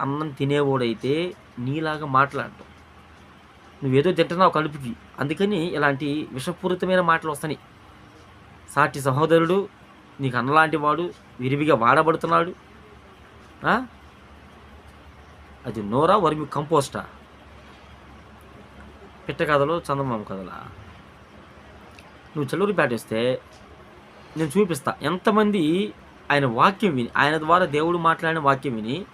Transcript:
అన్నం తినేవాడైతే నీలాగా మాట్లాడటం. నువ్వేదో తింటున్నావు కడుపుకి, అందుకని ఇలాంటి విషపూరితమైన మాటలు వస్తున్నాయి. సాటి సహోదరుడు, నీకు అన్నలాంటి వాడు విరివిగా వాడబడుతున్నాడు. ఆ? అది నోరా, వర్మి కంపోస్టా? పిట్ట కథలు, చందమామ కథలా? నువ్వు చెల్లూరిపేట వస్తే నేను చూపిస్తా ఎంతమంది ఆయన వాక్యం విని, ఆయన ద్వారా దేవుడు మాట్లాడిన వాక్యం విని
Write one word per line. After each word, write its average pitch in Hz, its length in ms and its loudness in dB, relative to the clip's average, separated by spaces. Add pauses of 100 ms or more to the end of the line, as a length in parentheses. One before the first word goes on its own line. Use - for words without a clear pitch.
అన్నం 147 260 -4 (100)
తినేవాడైతే 135 760 0 (520)
నీలాగా 151 400 -4 (120)
మాట్లాడటం. 135 500 -2 (1120)
నువ్వేదో 139 360 2
తింటున్నావు 170 380 2
కడుపుకి, 147 360 -4 (300)
అందుకని 185 380 0 (160)
ఇలాంటి 143 320 0 (280)
విషపూరితమైన 180 720 -2
మాటలు 160 260 0
వస్తున్నాయి. 151 260 -6 (1120)
సాటి 143 320 2
సహోదరుడు, 160 520 4 (640)
నీకు 123 180 -2
అన్నలాంటి 151 440 4
వాడు 151 200 0 (380)
విరివిగా 143 320 2 (100)
వాడబడుతున్నాడు. 160 680 2 (1200)
ఆ? - 20 2 (1900)
అది 110 140 -8 (120)
నోరా, 160 320 4
వర్మి 151 220 0 (100)
కంపోస్టా? 143 460 0 (2250)
పిట్ట 143 160 -8 (100)
కథలు, 147 260 2 (120)
చందమామ 135 420 -4
కథలా? 95 280 -10 (1700)
నువ్వు 143 200 -6
చెల్లూరిపేట 170 480 0
వస్తే 110 200 -4 (1160)
నేను 156 180 -2
చూపిస్తా 170 360 0 (200)
ఎంతమంది 208 520 2 (680)
ఆయన 143 140 4 (120)
వాక్యం 190 400 2
విని, 117 120 -2 (120)
ఆయన 151 220 4
ద్వారా 175 200 4 (120)
దేవుడు 170 300 2
మాట్లాడిన 165 400 0
వాక్యం 135 320 2
విని 113 180 -4 (180)